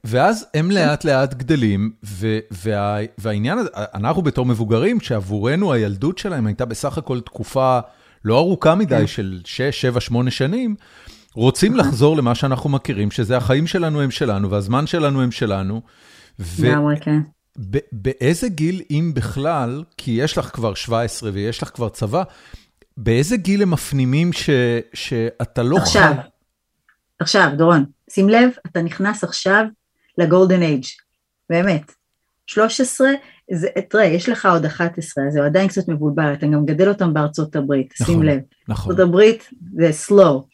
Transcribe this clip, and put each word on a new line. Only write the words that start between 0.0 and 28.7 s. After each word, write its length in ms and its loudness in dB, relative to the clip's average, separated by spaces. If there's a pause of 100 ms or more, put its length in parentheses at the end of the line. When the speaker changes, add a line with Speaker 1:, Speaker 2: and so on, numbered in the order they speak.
Speaker 1:
ואז 500 0
הם 140 0
Speaker 2:
כן. 60 0
Speaker 1:
לאט 300 0
לאט 300 0
גדלים, 580 0 (100)
ו-, 360 -4 (120)
וה-, 480 -4 (200)
והעניין 400 -2
הזה, 100 -4 (260)
אנחנו 280 -2
בתור 240 0
מבוגרים, 540 0
שעבורנו 720 -2
הילדות 460 -2
שלהם 280 -4
הייתה 180 -2
בסך 340 -6
הכל 220 -6
תקופה 580 -2 (460)
לא 140 4
ארוכה 360 4
מדי, 260 2
Speaker 2:
כן. 60 2
Speaker 1:
של 380 -8
שש, 360 -4
שבע, 200 0
שמונה 300 0
שנים, 440 -2 (600)
רוצים 420 2
Speaker 2:
נכון. 120 2
Speaker 1:
לחזור 280 4
למה 180 2
שאנחנו 360 -2
מכירים, 400 -2
שזה 260 -2
החיים 300 2
שלנו 340 -2
הם 100 0
שלנו, 400 -2
והזמן 360 0
שלנו 360 0
הם 80 0
שלנו. 500 -4 (580)
ו- 280 -4
Speaker 2:
לגמרי, 340 2
כן. 180 0 (520)
Speaker 1:
ב-, 80 -2 (140)
באיזה 560 -2
גיל, 420 -4
אם 240 -2
בכלל, 680 -4 (140)
כי 140 -8
יש 280 0
לך 60 -4
כבר 300 -6
שבע 280 -2
עשרה 300 -6
ויש 300 -6
לך 120 -10
כבר 140 -6
צבא, 340 -4 (720)
באיזה 400 0
גיל 260 0
הם 80 2
מפנימים 600 0
ש-, 180 -4 (440)
שאתה 680 -4
לא 140 2
Speaker 2:
עכשיו, 400 4
Speaker 1:
חי? 120 -10 (880)
Speaker 2:
עכשיו, 380 4
דורון, 280 4 (260)
שים 180 2
לב, 220 6 (160)
אתה 160 -4